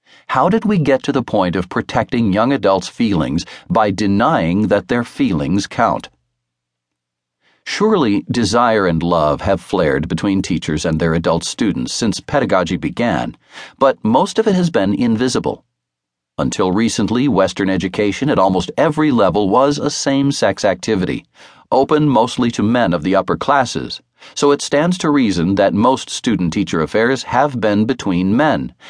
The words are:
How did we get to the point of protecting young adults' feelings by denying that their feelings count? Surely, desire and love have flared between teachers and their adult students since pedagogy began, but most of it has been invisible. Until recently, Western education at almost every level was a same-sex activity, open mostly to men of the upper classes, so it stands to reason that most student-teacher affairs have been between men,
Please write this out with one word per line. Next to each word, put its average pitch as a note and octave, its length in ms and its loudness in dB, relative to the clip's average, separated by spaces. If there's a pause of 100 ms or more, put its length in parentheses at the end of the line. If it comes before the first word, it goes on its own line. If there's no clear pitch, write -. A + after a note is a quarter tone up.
(280)
How C#3+ 200 2
did A3 160 0
we G#3 160 0
get C3+ 240 2
to - 80 -2
the C3 100 0
point F#2+ 360 -2
of F2+ 100 -4
protecting A#2 640 -2
young A2+ 220 2
adults' G2 340 0
feelings E2+ 580 -2 (240)
by G#2+ 220 2
denying G2+ 800 0
that G2+ 180 0
their A#2+ 160 0
feelings F#2+ 640 -2
count? - 400 -2 (1600)
Surely, E3+ 640 0
desire A2+ 560 2
and E2 160 0
love E2 380 0
have G2 180 0
flared D2+ 480 0
between G2 340 0
teachers D#2+ 440 -4
and E2 120 0
their E2 160 0
adult E2+ 300 0
students F2 500 -4
since - 280 -4
pedagogy F#2 560 0
began, D#2+ 580 -4 (420)
but C3+ 240 2
most C3+ 380 0
of A3 80 0
it G3 80 4
has F3+ 140 2
been G2+ 240 0
invisible. A#2 720 -2 (720)
Until F#2 340 0
recently, A2 560 0
Western F#2+ 420 0
education G2 600 -2
at A2+ 100 0
almost F#2 380 0
every D#3 340 0
level G2+ 380 2
was C3+ 280 2
a D3 140 -4
same-sex C#3 720 0
activity, F#2 600 -2 (440)
open D3+ 380 2
mostly A#2+ 440 2
to - 120 -2
men A2 300 2
of E2 100 -2
the F#2 120 0
upper F#2 200 0
classes, B2 640 -2 (340)
so C#3+ 160 4
it C#3+ 100 0
stands E3+ 360 0
to E3+ 120 -2
reason G2 460 2
that G2 180 2
most A#2+ 360 0
student-teacher F#2 680 -2
affairs A2+ 440 0
have C3 360 -2
been G#2 240 0
between G2+ 540 -2
men, A2+ 360 -2 (160)